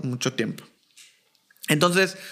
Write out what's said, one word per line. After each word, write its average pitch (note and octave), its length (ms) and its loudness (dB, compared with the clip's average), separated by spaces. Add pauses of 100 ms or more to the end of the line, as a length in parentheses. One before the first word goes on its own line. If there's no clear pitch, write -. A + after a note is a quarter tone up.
mucho B2 300 -2
tiempo. G#2+ 300 -4 (1040)
Entonces, F3 500 4 (140)